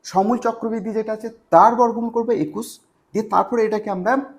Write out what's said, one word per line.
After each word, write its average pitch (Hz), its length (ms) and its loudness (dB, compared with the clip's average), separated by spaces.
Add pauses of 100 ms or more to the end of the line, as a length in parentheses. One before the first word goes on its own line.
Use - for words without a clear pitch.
সমূল 208 340 0
চক্রবৃদ্ধি 226 540 -4
যেটা 220 220 -4
আছে 220 160 -10 (200)
তার 202 260 8
বর্গমূল 233 340 0
করব 233 200 -4
একুশ, 202 500 -4 (340)
দিয়ে 214 160 -2
তারপরে 208 360 2
এটাকে 214 240 -4
আমরা 196 280 0 (220)